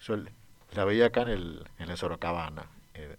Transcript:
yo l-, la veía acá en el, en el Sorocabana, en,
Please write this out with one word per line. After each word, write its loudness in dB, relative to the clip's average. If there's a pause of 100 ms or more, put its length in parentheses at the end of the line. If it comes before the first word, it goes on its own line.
yo -4
l-, -4 (440)
la 2
veía 8
acá 2
en -2
el, -4 (160)
en -6
el -6
Sorocabana, -4 (280)
en, -14